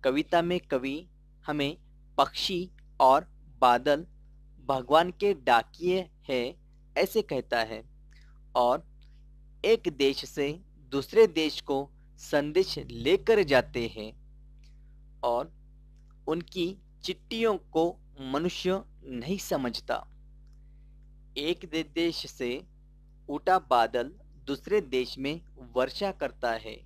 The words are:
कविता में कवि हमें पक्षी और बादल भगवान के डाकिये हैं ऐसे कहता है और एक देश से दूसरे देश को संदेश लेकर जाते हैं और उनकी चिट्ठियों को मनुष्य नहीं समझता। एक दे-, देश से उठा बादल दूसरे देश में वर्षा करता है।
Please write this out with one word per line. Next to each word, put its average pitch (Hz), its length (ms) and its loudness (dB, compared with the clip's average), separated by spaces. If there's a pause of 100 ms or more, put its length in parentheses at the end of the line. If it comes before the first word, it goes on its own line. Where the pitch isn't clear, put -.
कविता 151 380 2
में 175 180 -2
कवि 135 480 -6 (380)
हमें 147 300 -4 (420)
पक्षी 180 520 -2 (300)
और 139 240 6 (340)
बादल 135 480 4 (600)
भगवान 139 440 2
के 196 240 -2
डाकिये 160 760 0 (200)
हैं 127 240 -4 (420)
ऐसे 190 260 0
कहता 123 360 -4
है 113 260 -6 (720)
और 123 340 2 (760)
एक 226 240 4
देश 139 360 0
से 147 360 -6 (160)
दूसरे 139 500 2
देश 156 340 -2
को 139 300 -4 (260)
संदेश 151 640 0
लेकर 147 640 0
जाते 123 460 2
हैं 110 240 -12 (1120)
और 123 280 -2 (760)
उनकी 175 500 -4 (240)
चिट्ठियों 220 560 -4
को 165 400 -2 (220)
मनुष्य 175 640 -4 (200)
नहीं 135 340 -8
समझता। 123 680 -6 (1300)
एक 160 340 -6
दे-, 151 240 -8
देश 165 360 -4
से 131 360 -8 (600)
उठा 180 300 0
बादल 123 500 2 (360)
दूसरे 170 360 -2
देश 127 380 -4
में 147 220 -6 (340)
वर्षा 131 380 -2
करता 123 400 -6
है। 110 340 -10